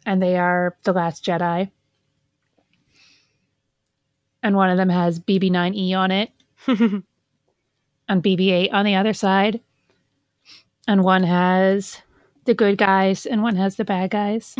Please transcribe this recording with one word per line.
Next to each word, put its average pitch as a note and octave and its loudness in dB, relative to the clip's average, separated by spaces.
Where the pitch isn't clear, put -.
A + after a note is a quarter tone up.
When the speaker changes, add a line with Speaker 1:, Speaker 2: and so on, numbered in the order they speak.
Speaker 1:
and F#3+ 0
they F3+ 0
are F3+ 0
The F3+ 0
Last E3+ -4
Jedi. F3 -2
And G3+ 0
one F#3+ 2
of F3+ 2
them F#3+ 2
has F3 0
B F#3+ 0
B F#3 0
nine F3+ -2
E F#3 -4
on F#3+ 0
it. G3 -2
Speaker 2:
<laughs> G#3 0
Speaker 1:
And F#3 0
B F#3+ 2
B F#3 0
eight F3+ 0
on G3+ 0
the G3+ 0
other G#3 0
side. G3 0
And F#3+ 4
one F#3 2
has F#3 0
the A#3+ 2
good G3+ 2
guys F#3+ 2
and G#3+ -2
one A3+ 0
has F#3+ -2
the A3 -4
bad F#3+ -4
guys. G#3 -4